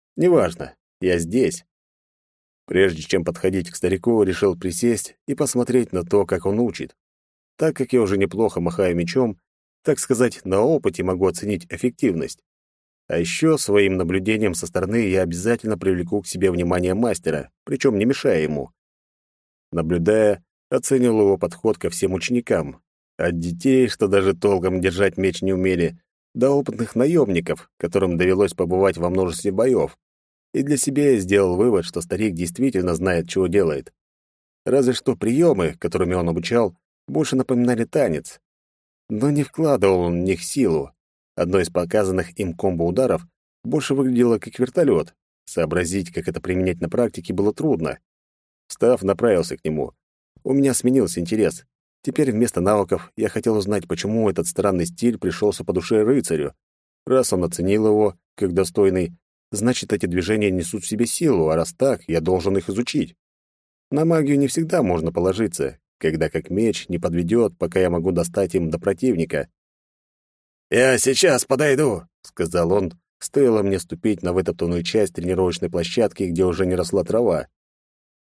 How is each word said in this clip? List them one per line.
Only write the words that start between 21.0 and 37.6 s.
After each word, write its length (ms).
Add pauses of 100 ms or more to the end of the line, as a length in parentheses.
его 180
подход 420
ко 100
всем 240
ученикам. 680 (360)
От 220
детей, 480
что 200
даже 280
толком 440
держать 380
меч 240
не 120
умели, 460 (360)
до 160
опытных 440
наемников, 840
которым 380
довелось 380
побывать 440
во 120
множестве 420
боев. 460 (560)
И 80
для 160
себя 360
я 60
сделал 380
вывод, 280
что 160
старик 340
действительно 580
знает, 340
чего 200
делает. 440 (760)
Разве 280
что 220
приемы, 640
которыми 340
он 160
обучал, 480 (300)
больше 280
напоминали 500